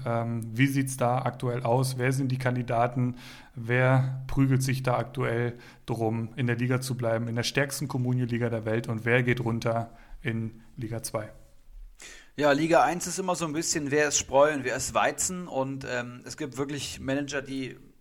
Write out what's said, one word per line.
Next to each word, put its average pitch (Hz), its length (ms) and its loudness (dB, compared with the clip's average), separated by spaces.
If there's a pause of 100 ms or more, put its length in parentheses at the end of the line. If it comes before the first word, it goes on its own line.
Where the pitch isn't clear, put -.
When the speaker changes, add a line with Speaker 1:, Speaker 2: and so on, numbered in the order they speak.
Speaker 1:
ähm, 117 360 -2 (160)
wie 135 100 6
sieht's 135 300 0
da 123 220 2
aktuell 120 440 -2
aus? 131 340 2
Wer 123 140 2
sind 131 220 0
die 127 40 0
Kandidaten? 123 800 0 (400)
Wer 127 720 2
prügelt 135 340 4
sich 131 220 0
da 123 140 2
aktuell 120 600 -2 (280)
drum, 113 500 -2
in 131 120 0
der 117 100 2
Liga 123 240 0
zu 127 140 -4
bleiben, 117 340 0
in 117 60 -4
der 120 80 0
stärksten 139 440 -2
Kommunio-Liga 123 640 0
der 113 160 -4
Welt? 113 240 0
Und 110 160 -4
wer 123 180 4
geht 120 160 2
runter 113 520 -2 (300)
in 113 400 -6 (140)
Liga 113 260 -8
zwei? - 300 -8 (1040)
Speaker 2:
Ja, 143 160 4
Liga 160 320 6
eins 165 240 0
ist 175 120 -6
immer 185 160 0
so 160 100 -4
ein 151 80 -2
bisschen, 156 380 -2
wer 147 180 4
ist - 80 2
Spreu 143 360 4
und 131 120 -4
wer 120 100 -2
ist 131 180 -4
Weizen. 156 540 0
Und, 135 420 -4
ähm, 123 360 -6
es 120 100 -14
gibt 135 220 -8
wirklich 139 420 -6
Manager, 139 420 -4
die, 135 360 -8 (240)